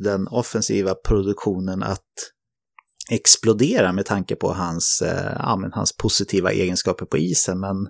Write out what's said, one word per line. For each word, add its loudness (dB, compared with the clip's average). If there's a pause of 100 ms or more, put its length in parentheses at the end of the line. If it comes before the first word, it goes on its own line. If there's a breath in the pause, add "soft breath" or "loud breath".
den 0
offensiva -2
produktionen 0
att -4 (1120)
explodera 4
med -2
tanke -2
på -2
hans, -2
eh, -2
ja, 0
men -4
hans -2
positiva 2
egenskaper 0
på -2
isen. 0
Men -4 (140)